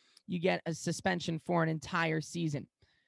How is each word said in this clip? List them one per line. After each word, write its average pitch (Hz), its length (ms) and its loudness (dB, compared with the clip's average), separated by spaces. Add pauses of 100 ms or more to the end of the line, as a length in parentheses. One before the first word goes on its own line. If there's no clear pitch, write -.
(280)
you 180 120 -4
get 175 260 2
a 165 80 -2
suspension 170 720 -2
for 170 160 4
an 160 60 4
entire 160 540 0
season. 160 460 -2 (400)